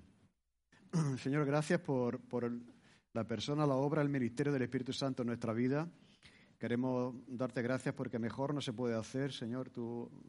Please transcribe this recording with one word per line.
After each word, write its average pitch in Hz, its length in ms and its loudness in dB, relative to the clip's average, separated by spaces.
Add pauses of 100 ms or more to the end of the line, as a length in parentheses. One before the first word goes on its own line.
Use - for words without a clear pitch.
(920)
<clears throat> 143 280 0
Señor, 139 280 2
gracias 151 340 4
por, 123 400 0
por 120 300 -2 (640)
la 113 120 0
persona, 143 420 0
la 139 80 6
obra, 147 280 2
el 143 60 4
ministerio 139 440 2
del 131 100 2
Espíritu 123 300 -2
Santo 131 300 -2
en 117 60 0
nuestra 120 240 0
vida. 131 360 2 (680)
Queremos 123 560 0 (120)
darte 127 340 -2
gracias 127 340 0
porque 127 240 -2
mejor 120 360 -2
no 143 60 0
se 123 120 -4
puede 117 220 0
hacer, 131 380 -2
Señor. 127 380 -4
Tú 120 400 -6 (180)